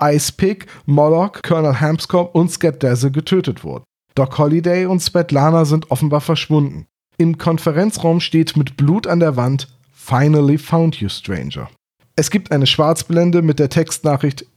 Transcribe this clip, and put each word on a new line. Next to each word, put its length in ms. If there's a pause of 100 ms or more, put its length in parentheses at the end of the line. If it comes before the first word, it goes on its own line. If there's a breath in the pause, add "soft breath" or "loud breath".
Icepick, 640 (200 loud breath)
Moloch, 560
Colonel 380
Hampscomb 540
und 160
Scat 320
Dazzle 300
getötet 500
wurden. 220 (320)
Doc 220
Holliday 480
und 140
Svetlana 640
sind 280
offenbar 280
verschwunden. 680 (320)
Im 200
Konferenzraum 840
steht 360
mit 200
Blut 300
an 140
der 160
Wand, 320 (240)
„Finally 680
found 380
you, 120
Stranger.“ 600 (480)
Es 140
gibt 200
eine 160
Schwarzblende 760
mit 180
der 80
Textnachricht, 760 (100)